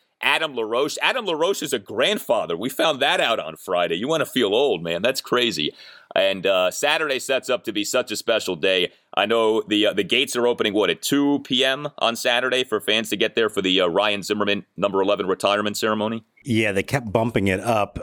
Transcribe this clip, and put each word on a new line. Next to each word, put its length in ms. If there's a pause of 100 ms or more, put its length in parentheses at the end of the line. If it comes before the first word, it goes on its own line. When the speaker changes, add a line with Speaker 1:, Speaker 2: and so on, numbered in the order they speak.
(200)
Speaker 1:
Adam 340
LaRoche. 460
Adam 260
LaRoche 360
is 100
a 60
grandfather. 800
We 120
found 320
that 200
out 180
on 180
Friday. 380
You 140
wanna 180
feel 260
old, 300
man. 180
That's 200
crazy. 520 (440)
And, 300
uh, 260
Saturday 480
sets 280
up 160
to 80
be 120
such 260
a 60
special 400
day. 360 (220)
I 120
know 360
the, 240
uh, 60
the 100
gates 340
are 100
opening, 260
what, 180
at 120
two 380
P 240
M 240 (100)
on 180
Saturday 480
for 160
fans 300
to 60
get 180
there 140
for 140
the, 200
uh, 40
Ryan 360
Zimmerman 420 (120)
number 260
eleven 240
retirement 500
ceremony? 480 (200)
Speaker 2:
Yeah, 280
they 100
kept 300
bumping 360
it 120
up, 420